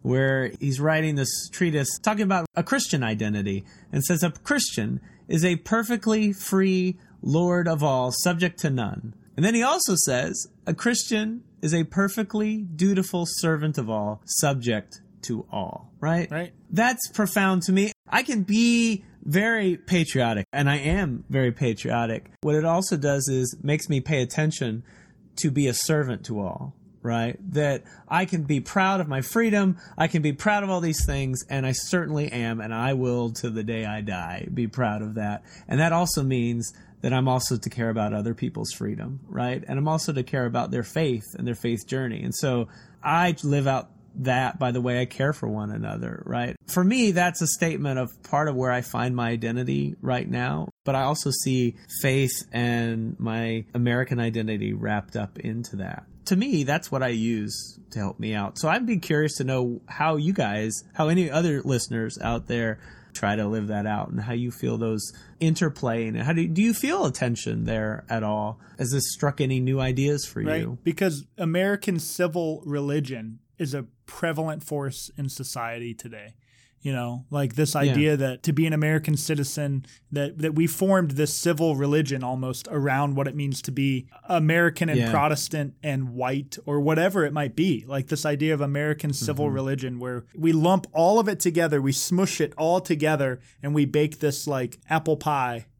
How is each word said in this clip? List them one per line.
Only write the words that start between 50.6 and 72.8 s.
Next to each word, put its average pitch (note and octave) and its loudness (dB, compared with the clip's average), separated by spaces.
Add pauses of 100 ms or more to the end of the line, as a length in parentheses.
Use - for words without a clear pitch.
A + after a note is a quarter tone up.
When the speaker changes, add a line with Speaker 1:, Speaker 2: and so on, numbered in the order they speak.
Speaker 1:
but C3+ 0
I C3+ 0
also C#3+ -2
see B2+ 0 (260)
faith C3 2 (180)
and A#2 -2
my A2+ -2 (100)
American A#2+ 2
identity A2 -2
wrapped G#2 -4
up G#2+ -6
into A2+ -8
that. F#2 -8 (200)
To F#3 2
me, G3+ 2
that's D3 -2
what C3+ 0
I B2+ 0
use A2 -2 (120)
to A2 -8
help G2 -6
me A2 -4
out. G2+ -4
So D#3 -2
I'd A3+ 2
be A3 0
curious D#3 0
to C3+ -4
know B2 -2
how D#3 0
you D#3 0
guys, G#2+ -2 (220)
how D#3 2
any F3 4
other D3+ 2
listeners A2+ -2
out A#2 -4
there A2+ -2 (340)
try G#2 0
to G#2+ -2
live G#2+ -2
that G#2 -2
out G#2 -2
and A#2+ -4
how A#2 -4
you A#2+ -2
feel A#2+ -2
those A2 -2 (260)
interplay. C#3 0
And A2 -4
how C3 0
do, E3 2
do E3 0
you A#3 4
feel E4 0
a C3 2
tension A2+ -2
there A2 -4
at A2+ -2
all? G#2+ -4 (180)
Has B2+ -2
this C3+ -2
struck C#3+ -2
any C3 0
new C3 0
ideas C3+ 0
for - -8
Speaker 2:
Right, D#3 -2
Speaker 1:
you? A#2+ -6
Speaker 2:
because E3 0 (120)
American F#3 0
civil E3 -2
religion C#3+ -4 (180)